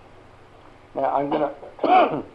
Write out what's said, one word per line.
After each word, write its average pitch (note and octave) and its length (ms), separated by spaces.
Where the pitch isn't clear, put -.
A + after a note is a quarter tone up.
Now, C3+ 200
I'm C#3+ 160
gonna D3+ 920